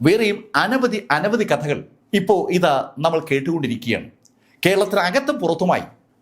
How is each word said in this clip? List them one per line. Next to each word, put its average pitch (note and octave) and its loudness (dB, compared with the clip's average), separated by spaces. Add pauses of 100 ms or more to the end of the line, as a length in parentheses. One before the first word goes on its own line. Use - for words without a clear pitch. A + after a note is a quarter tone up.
വേറെയും G#3 2 (260)
അനവധി A#3+ 0 (160)
അനവധി G#3 0
കഥകൾ C#3+ -2 (400)
ഇപ്പോ F#3 2 (200)
ഇതാ E3 2 (300)
നമ്മൾ E3 0 (100)
കേട്ടുകൊണ്ടിരിക്കുകയാണ്. A#2 -4 (560)
കേരളത്തിന് G3 2
അകത്തും C4+ -2
പുറത്തുമായി E3 0 (340)